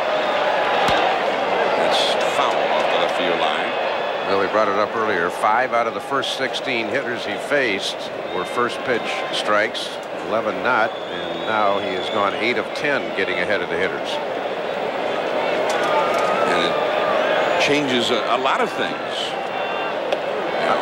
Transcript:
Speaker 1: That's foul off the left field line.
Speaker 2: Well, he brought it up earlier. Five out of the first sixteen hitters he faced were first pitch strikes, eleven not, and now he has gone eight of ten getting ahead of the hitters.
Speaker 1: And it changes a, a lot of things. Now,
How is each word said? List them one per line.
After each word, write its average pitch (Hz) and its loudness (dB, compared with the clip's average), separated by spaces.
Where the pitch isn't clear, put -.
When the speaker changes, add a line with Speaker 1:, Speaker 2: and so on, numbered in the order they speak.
Speaker 1:
That's - 2
foul 127 2
off - 2
the - 2
left - 0
field 85 0
line. 80 0
Speaker 2:
Well, 98 2
he 95 2
brought 107 4
it 98 2
up 104 0
earlier. 104 2
Five 113 2
out 117 4
of 113 0
the 101 -4
first 135 -2
sixteen 123 -2
hitters 117 -2
he 104 -4
faced 107 0
were 92 -2
first 120 0
pitch 113 0
strikes, - 0
eleven 95 0
not, 113 2
and 90 -6
now 104 2
he 92 -2
has 90 -2
gone 101 2
eight 113 0
of 104 0
ten 131 -2
getting 92 0
ahead 90 0
of 85 -4
the 82 -2
hitters. 85 -2
Speaker 1:
And - 2
it - 0
changes 135 2
a, 113 2
a - 2
lot 147 2
of 208 0
things. - -4
Now, 101 2